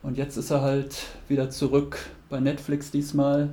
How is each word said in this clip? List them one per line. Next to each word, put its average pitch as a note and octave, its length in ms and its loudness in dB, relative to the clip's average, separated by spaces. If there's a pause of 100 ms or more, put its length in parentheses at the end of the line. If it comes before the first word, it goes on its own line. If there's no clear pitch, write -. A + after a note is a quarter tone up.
Und B2+ 160 -4
jetzt C#3 200 -4
ist - 120 -6
er C#3+ 120 4
halt C#3 360 0 (300)
wieder C3 220 2
zurück C#3+ 500 0 (300)
bei C3+ 100 -4
Netflix C#3+ 500 0
diesmal C#3+ 640 2